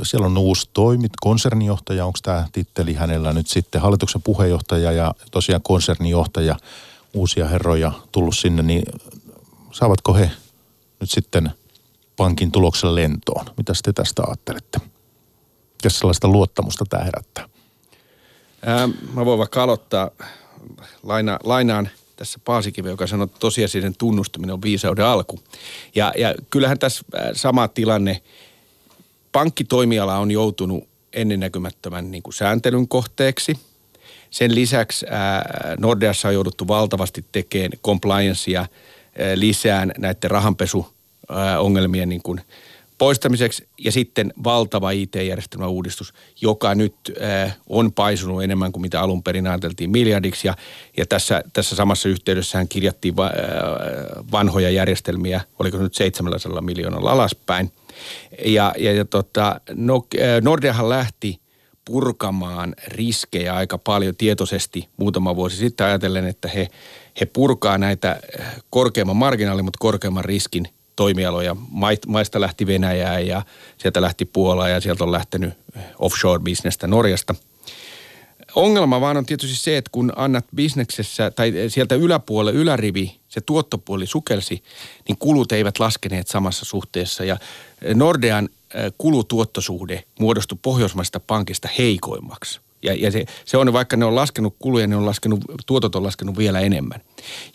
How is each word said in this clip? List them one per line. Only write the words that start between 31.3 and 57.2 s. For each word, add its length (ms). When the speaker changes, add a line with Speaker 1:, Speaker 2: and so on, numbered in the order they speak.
Speaker 2:
niin 120
kuin, 120
sääntelyn 540
kohteeksi. 720
Sen 240
lisäksi, 560
ää, 340
Nordeassa 500
on 60
jouduttu 340
valtavasti 640
tekemään 400
compliancea, 760
ää, 80
lisään 640
näitten 320
rahanpesu, 560
ää, 320
ongelmien, 480
niin 140
kuin, 180
poistamiseksi. 720
Ja 140
sitten 400
valtava 460
I 160
T-järjestelmäuudistus, 1080
joka 340
nyt, 200
ää, 320
on 240
paisunut 500
enemmän 300
kuin 80
mitä 200
alun 220
perin 240
ajateltiin 440
miljardiksi. 580
Ja, 80
ja 100
tässä, 460
tässä 240
samassa 320
yhteydessähän 600
kirjattiin 480
va-, 100
ää, 60
vanhoja 380
järjestelmiä, 720
oliko 200
nyt 160
seitsemälläsadalla 640
miljoonalla 520
alaspäin. 600